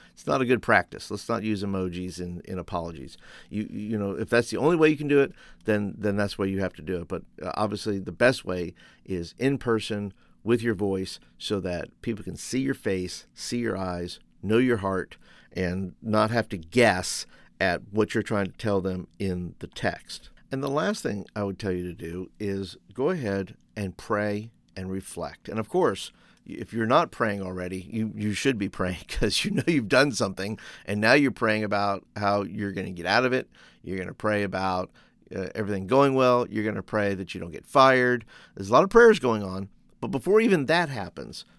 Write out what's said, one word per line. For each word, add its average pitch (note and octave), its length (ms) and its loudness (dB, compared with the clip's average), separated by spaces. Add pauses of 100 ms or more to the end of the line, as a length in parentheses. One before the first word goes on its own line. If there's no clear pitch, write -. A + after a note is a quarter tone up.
(140)
it's - 120 -14
not C#3 140 0
a B2 60 0
good A#2+ 160 -4
practice. - 480 0
Let's G2+ 180 -8
not A2 140 -2
use G#2 200 -2
emojis F#2 580 -6
in, F2 260 -8
in F#2 120 -8
apologies. E2 600 -10 (320)
You, G#2 180 -4
you G#2+ 300 -6
know, G2 140 -2
if F2 180 -6
that's A#2+ 200 2
the G#2+ 60 -4
only D#3 200 4
way D#3 120 6
you D3+ 80 2
can D3 120 -6
do C#3+ 120 6
it, C3+ 120 2 (340)
then, G#2 320 0
then G2+ 180 -2
that's G2+ 220 -2
why G2 80 0
you G2 140 -2
have F#2 140 -2
to - 80 -16
do E2+ 200 -6
it. E2 60 -14
But, E2+ 140 -6 (200)
uh, F2 120 -6
obviously G#2 440 -2
the F#2 140 -8
best B2 340 2
way F2+ 260 -4 (320)
is F2 340 -6
in C3+ 200 0
person G#2 560 -2 (280)
with A2+ 200 2
your A#2 120 0
voice F#2+ 460 -2 (160)
so G2+ 240 -4
that F2 300 -6 (100)
people G2+ 240 -6
can F2+ 120 -10
see - 240 -4
your C3+ 120 -2
face, F#2 640 -4
see - 240 -6
your A2 180 -2
eyes, F2+ 440 -6 (220)
know G#2+ 160 4
your B2 200 4
heart, F#2+ 400 -4 (340)
and F#2 500 -4
not G#2+ 280 4
have A#2 200 0
to F#2+ 80 -6
guess F#2 680 2 (340)
at F2 220 2 (100)
what G#2 220 0
you're A2 100 0
trying G2+ 240 -2
to - 60 -10
tell G2+ 300 0
them F#2 260 -4 (100)
in F2+ 420 -4
the - 60 -10
text. - 600 -8 (240)
And C3+ 100 -4
the C#3+ 60 -4
last F3 340 -2
thing G2+ 220 -4 (100)
I G#2 100 -2
would G2 140 -4
tell G2 140 -2
you F2+ 120 -2
to F2 100 -8
do E2+ 440 -10
is G2 380 -4 (160)
go C3 160 -2
ahead G2+ 480 -2 (180)
and G2 220 -6
pray G#2 540 -4 (260)
and - 140 -8
reflect. - 580 -8
And G#2+ 100 -4
of A2 100 -4
course, D3 440 0 (320)
if G2 300 -12
you're A2+ 100 0
not C#3+ 260 4
praying G#2 300 -2
already, F#2 500 -8
you, A2 240 -4
you G#2 200 -2
should B2+ 240 0
be G2 100 -2
praying F#2 340 -4
<laughs> - 60 -20
'cause - 360 0
you - 60 -2
know - 160 0
you've C3+ 220 2
done C3+ 240 4
something, G2 460 -4 (260)
and G#2 160 -2
now A2+ 140 6
you're C#3 160 4
praying G#2+ 340 0
about G2+ 420 -2 (100)
how G#2 260 2
you're G2+ 300 -6
gonna F#2+ 180 -6
get E2+ 160 -8
out A2+ 180 4
of B2+ 80 2
it. - 160 -2 (340)
You're F#2+ 160 -6
gonna F2+ 160 -8
pray G#2+ 280 0
about, F#2 480 -2 (440)
uh, F#2+ 200 -6
everything G2 320 -4
going C3+ 280 4
well. B2 360 4
You're G#2+ 140 -2
gonna G#2+ 180 -4
pray G2+ 320 0
that F#2 200 -8
you F2+ 60 -8
don't F2 100 -10
get - 160 -14
fired. B2+ 600 6 (280)
There's F#2+ 140 -8
a G#2+ 40 2
lot D3 120 8
of G3 60 -2
prayers A3+ 280 10
going A2+ 240 2
on, F#2+ 280 -8 (320)
but A#2+ 60 -4
before F#3 340 4
even F3+ 240 4
that D#3+ 240 2
happens, F2 560 -10 (120)